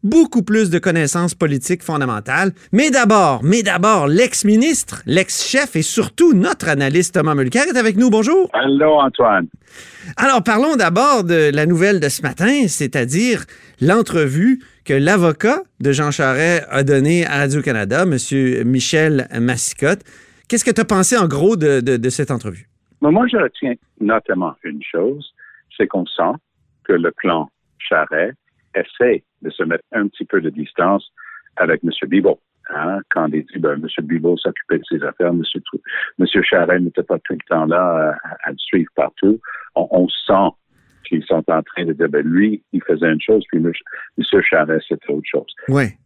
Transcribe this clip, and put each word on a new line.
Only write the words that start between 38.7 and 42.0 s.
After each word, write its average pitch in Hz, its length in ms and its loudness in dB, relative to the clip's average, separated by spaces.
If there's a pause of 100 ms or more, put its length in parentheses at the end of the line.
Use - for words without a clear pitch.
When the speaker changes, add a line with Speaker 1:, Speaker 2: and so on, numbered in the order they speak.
Speaker 2:
partout. 101 440 0 (360)
On, 85 160 -2
on 90 160 2 (200)
sent 98 280 2 (500)
qu'ils 78 200 -2
sont 80 240 0
en 80 120 2
train - 220 -8
de 82 80 -2
dire, 78 160 0